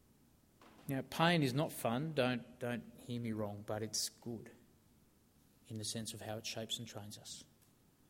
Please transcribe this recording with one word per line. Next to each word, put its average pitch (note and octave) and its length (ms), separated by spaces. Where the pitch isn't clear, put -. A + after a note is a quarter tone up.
Now, C3+ 240
pain E3 320
is B2+ 100
not D3 200
fun, C3+ 420
don't, B2+ 280
don't A#2+ 240
hear A#2+ 120
me A2+ 120
wrong, G#2 340
but G#2+ 160
it's - 280
good A#2 280
in A2 100
the G#2+ 60
sense A2 300
of G#2+ 60
how G#2+ 160
it A2+ 100
shapes - 320
and A#2 80
trains G#2 320
us. - 240